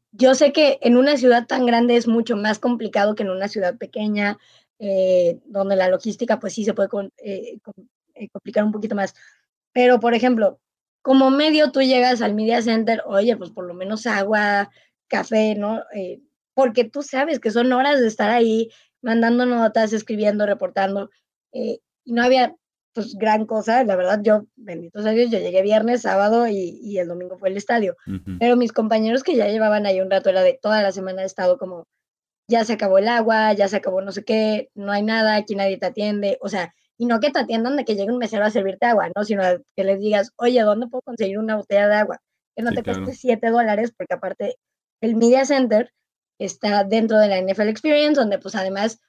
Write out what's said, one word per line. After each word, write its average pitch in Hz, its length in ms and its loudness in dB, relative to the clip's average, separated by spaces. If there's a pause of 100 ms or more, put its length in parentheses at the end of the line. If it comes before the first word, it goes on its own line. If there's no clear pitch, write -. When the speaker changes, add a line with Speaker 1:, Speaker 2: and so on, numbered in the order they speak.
(120)
Speaker 1:
yo 254 220 4
sé 277 180 4
que 285 300 4
en 240 160 6
una 285 180 4
ciudad 240 300 4
tan 254 180 -2
grande 240 320 4
es 240 100 0
mucho 226 300 0
más 208 220 -2
complicado 214 560 -2
que 214 80 -6
en 196 80 -4
una 190 180 -6
ciudad 196 300 -4
pequeña, 208 580 -4 (420)
eh, 185 680 0
donde 196 280 -2
la 185 140 2
logística, 208 500 -2
pues, - 140 -10
sí 220 100 -6
se 202 120 -2
puede 196 160 -2
con-, 202 260 -6
eh, 208 460 -12
com-, - 260 -20 (260)
eh, - 140 -16
complicar 208 340 -4
un 214 100 0
poquito 214 220 -6
más. 196 200 -4 (580)
Pero, 247 280 4
por 233 120 0
ejemplo, 226 480 0 (400)
como 262 300 4
medio 302 420 2
tú 269 80 0
llegas 254 400 2
al 208 140 -2
Media 226 260 0
Center, 226 460 0
oye, 214 320 0
pues, 175 100 -14
por 180 180 -12
lo 175 60 -12
menos 196 340 -10
agua, 208 640 0 (380)
café, 214 460 0
¿no? 208 280 -4 (120)
Eh, 185 260 -10 (320)
porque 247 320 2
tú 285 180 -8
sabes 277 380 -4
que 220 100 -4
son 240 220 2
horas 269 300 2
de 226 40 4
estar 214 220 -2
ahí 226 400 2 (320)
mandando 233 460 2
notas, 226 480 0
escribiendo, 208 500 -2
reportando, 196 640 -4 (460)
eh, 220 240 -6 (260)
y 240 80 -12
no 233 100 2
había, 254 320 2 (380)
pues, 214 220 -10
gran 214 320 0
cosa. 226 360 0
La 202 140 0
verdad, 185 260 0
yo, 214 220 2 (120)
bendito 175 460 -14
sea 214 100 0
Dios, 233 180 2
yo 220 80 0
llegué 180 240 0
viernes, 220 400 2
sábado 220 460 2
y, 196 340 -6
y 202 160 -6
el 175 100 -2
domingo 180 300 -12
fue 196 100 -4
el 190 80 -4
estadio. 202 400 -2 (100)
Speaker 2:
Ujú. 180 320 -10
Speaker 1:
Pero 240 200 4
mis 233 140 0
compañeros 226 500 0
que 320 140 -2
ya 208 120 2
llevaban 214 380 0
ahí 190 160 0
un 190 80 -6
rato, 190 180 0
era 185 140 2
de 180 180 4
toda 214 220 0
la 196 100 0
semana 190 300 -8
he 190 40 -4
estado 185 300 0
como, 180 280 -10 (640)
ya 226 160 2
se 226 100 -2
acabó 196 240 2
el 208 100 4
agua, 220 460 2
ya 202 120 2
se 196 80 -4
acabó 190 280 -4
no 196 100 -10
sé 196 120 -10
qué, 214 520 -2
no 202 160 -8
hay 202 100 -2
nada, 220 320 2
aquí 208 220 -2
nadie 196 220 -2
te 190 80 -4
atiende. 202 540 -4
O 202 80 -8
sea, 185 240 -6 (240)
y 240 100 -4
no 233 120 0
que 285 140 0
te 320 80 -2
atiendan 226 360 -2
de 277 80 -4
que 214 120 -2
llegue 196 160 -2
un 247 60 -2
mesero 208 260 -2
a 220 60 2
servirte 196 360 -2
agua, 196 300 2
¿no? 208 80 -4
Sino 202 180 -2 (320)
que 196 80 -4
les 196 160 0
digas, 208 380 -2
"Oye, 240 240 2
¿dónde 214 260 0
puedo 254 160 -10
conseguir 214 380 -6
una 220 160 -4
botella 202 320 0
de 208 80 4
agua?". 208 240 -2 (340)
Que 226 80 -8
no 240 80 -2
Speaker 2:
Sí, 214 60 -2
Speaker 1:
te 233 80 -4
Speaker 2:
claro. 190 160 -4
Speaker 1:
cueste 247 200 -8
siete 226 300 0
dólares, 226 480 0
porque - 160 -8
aparte 202 440 -8 (420)
el 226 160 0
Media 240 280 4
Center 254 460 2 (480)
está 202 460 -2
dentro 220 340 2
de 214 80 6
la 196 120 0
N 185 120 0
F 190 100 -2
L 208 80 0
Experience, 294 520 2
donde, 202 180 0
pues, 196 160 -12
además, 196 540 -4